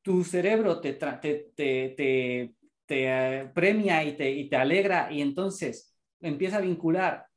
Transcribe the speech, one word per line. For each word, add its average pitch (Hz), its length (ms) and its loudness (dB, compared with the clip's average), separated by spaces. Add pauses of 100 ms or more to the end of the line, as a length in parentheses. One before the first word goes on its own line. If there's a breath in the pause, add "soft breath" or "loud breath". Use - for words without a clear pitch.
tu 180 240 2
cerebro 185 560 2
te 139 180 -4
tra-, 143 220 -6
te, 147 340 -4
te, 131 360 -2
te, 127 640 0 (320)
te, 135 180 -2 (360)
eh, 131 140 -12
premia 190 500 2
y 147 120 -4
te, 135 140 0
y 143 180 -4
te 147 80 0
alegra, 165 560 2
y 147 80 -2
entonces 156 760 -4 (260)
empieza 180 360 -2
a 202 60 0
vincular 175 640 0 (100)